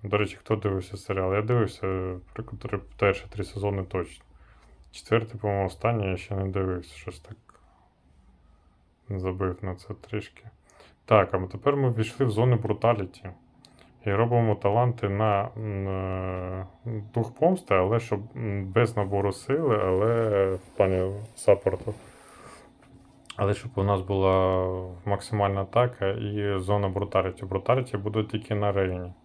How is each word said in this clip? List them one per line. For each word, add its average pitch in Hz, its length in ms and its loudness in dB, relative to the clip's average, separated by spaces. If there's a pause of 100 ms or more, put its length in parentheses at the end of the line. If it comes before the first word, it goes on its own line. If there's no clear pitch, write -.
До 104 140 0
речі, 104 180 0
хто - 200 -2
дивився 98 420 -2
серіал? 95 360 -2
Я 104 80 2
дивився, 95 760 -2 (180)
при-, 110 100 -10 (160)
три, - 200 -6 (200)
перші 101 300 2
три 104 140 -8
сезони 101 400 -4
точно. 92 420 -6 (680)
Четвертий, 113 480 -2
по-моєму, 101 260 0
останній 107 440 -2
я 90 80 -2
ще - 180 -8
не 98 100 -2
дивився, 92 500 -4
щось - 240 -16
так - 180 -20 (1700)
забив 92 520 -2
на 92 140 -6
це - 180 -14
трішки. - 500 -10 (640)
Так, 101 280 6
а 92 60 2
тепер 98 360 0
ми 135 140 2
ввійшли 110 360 0
в 117 60 0
зону 120 240 4
бруталіті. 104 760 0 (760)
І 104 80 0
робимо 117 420 4
таланти 117 540 2
на, 104 480 2
м, 101 300 -4
е, 92 760 -4 (480)
дух 113 220 -2
помсти, 175 400 2
але 95 240 4
щоб, 107 200 -4 (160)
м, 101 300 -4
без 113 320 2
набору 101 340 0
сили, 131 520 0
але 104 680 4
в - 240 -12
плані 95 380 2 (200)
саппорту. - 580 2 (1400)
Але 101 180 0
щоб - 220 -8
у 98 80 0
нас 98 180 2
була 95 680 2 (380)
максимальна 101 560 0
атака 120 460 0
і 104 520 -2
зона 101 300 0
бруталіті. 95 560 -2
Бруталіті 117 520 0
буде 104 260 -2
тільки 107 320 -4
на 104 160 0
рейні. 92 420 -2 (120)